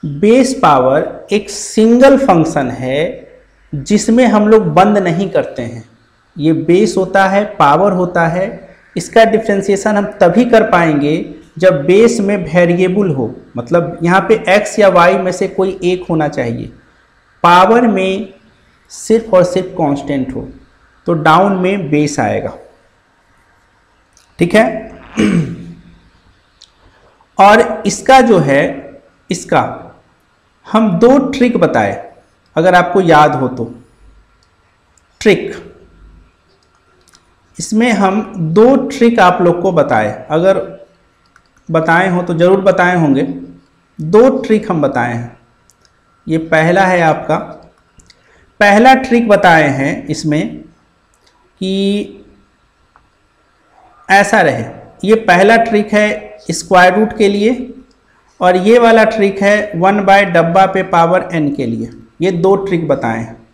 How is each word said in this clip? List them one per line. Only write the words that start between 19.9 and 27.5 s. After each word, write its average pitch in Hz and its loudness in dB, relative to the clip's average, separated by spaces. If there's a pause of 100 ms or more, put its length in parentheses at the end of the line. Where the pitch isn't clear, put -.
हो, 117 -12 (560)
तो 175 -2
down 165 2
में 185 -4
बेस 147 -2
आएगा, 104 -4 (1900)
ठीक 175 -2
है। - 0 (280)
<clears throat> 214 0 (2000)
और 208 4